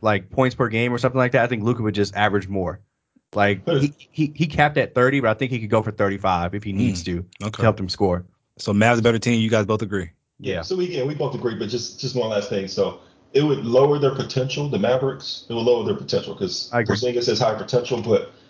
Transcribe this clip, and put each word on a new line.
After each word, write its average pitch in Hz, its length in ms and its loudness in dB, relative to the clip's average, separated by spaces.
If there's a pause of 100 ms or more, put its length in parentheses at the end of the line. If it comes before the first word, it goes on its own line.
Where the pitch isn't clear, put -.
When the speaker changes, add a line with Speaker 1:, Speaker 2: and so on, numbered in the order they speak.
Speaker 1:
like, 101 280 2
points 127 260 2
per 123 140 2
game 117 240 0
or 120 40 -2
something 127 220 0
like 123 140 4
that, 120 100 4
I 120 40 2
think 117 160 -2
Luka 117 200 0
would 104 120 0
just 101 200 0
average 101 320 0
more. 92 320 -4 (540)
Like, 101 320 2
Speaker 2:
But 135 160 2
Speaker 1:
he, 147 120 0 (180)
he, 151 240 -2
he 151 120 0
capped 147 300 2
at 123 180 0
thirty, 131 240 4
but 117 100 2
I 110 40 4
think 123 180 -2
he 120 80 -2
could 110 100 -6
go 107 140 4
for 113 80 -4
thirty-five 95 640 0
if 101 80 -8
he 101 80 -6
needs 98 320 0
Speaker 3:
Mm. - 20 -14
Speaker 1:
to, 87 200 -4 (220)
Speaker 3:
Okay. 95 100 -4
Speaker 1:
to - 40 -6
help 110 160 4
them 95 120 -6
score. 90 340 0 (340)
Speaker 3:
So - 160 -6
Mavs 113 300 4
better 113 160 4
team. 117 220 2
You 110 80 0
guys 107 160 2
both 107 160 0
agree? 92 300 -6 (280)
Speaker 2:
Yeah. 131 160 -4
Speaker 1:
Yeah. 85 80 -4
Speaker 2:
So 190 120 -4
we, 180 100 0
again, 143 220 -4
we 151 80 -4
both 135 200 -4
agree, 110 200 -4
but 104 140 -6
just, - 300 -8
just 127 160 -6
one 117 140 -2
last 101 200 -2
thing. 98 180 -4
So 95 320 -2 (340)
it 139 100 6
would 127 220 0
lower 139 340 4
their 139 160 2
potential, 135 540 -4
the 110 100 -2
Mavericks. 131 720 -2
It 117 40 -8
would 113 120 -2
lower 120 200 4
their 101 100 0
potential - 400 -4
'cause - 360 -6
Speaker 1:
I 120 100 2
agree. 104 140 0
Speaker 2:
Porzingis 120 320 0
has 107 120 0
high 110 160 2
potential, 117 460 -2
but 107 300 0 (180)